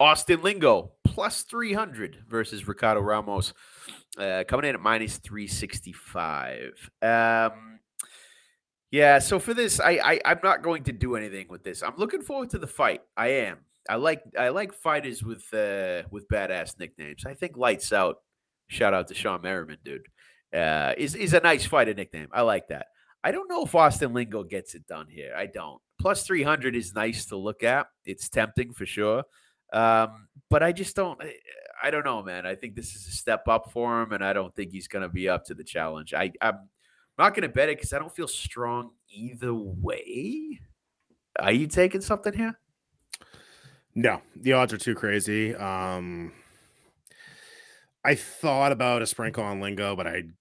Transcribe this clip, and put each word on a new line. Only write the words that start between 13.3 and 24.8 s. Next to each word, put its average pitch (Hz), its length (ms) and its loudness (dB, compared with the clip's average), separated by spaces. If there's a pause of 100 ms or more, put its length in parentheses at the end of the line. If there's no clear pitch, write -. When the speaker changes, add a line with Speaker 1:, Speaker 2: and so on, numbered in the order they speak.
Speaker 1:
I 110 100 -2
like, 151 260 0 (120)
I 123 140 2
like 190 240 -4
fighters 143 480 -4
with, 110 320 -10
uh, 98 560 -2
with 101 180 -14
badass 92 520 -2
nicknames. 76 440 -14
I 139 120 -12
think - 200 -8
Lights 120 380 0
Out, 92 300 2 (420)
shout 101 300 2
out 90 140 0
to 98 40 -14
Sean 92 300 -4
Merriman, 85 400 -6
dude, 69 240 -12 (480)
uh, 78 420 2
is, 147 160 -2
is 180 220 2
a 170 40 8
nice 165 280 4
fighter 120 260 4
nickname. 82 380 -12
I 117 100 0
like 107 280 2
that. - 180 -10 (360)
I 185 80 0
don't 381 160 -6
know 349 160 -4
if - 120 0
Austin 147 380 6
Lingo 113 300 -4
gets 92 300 -10
it 80 140 -20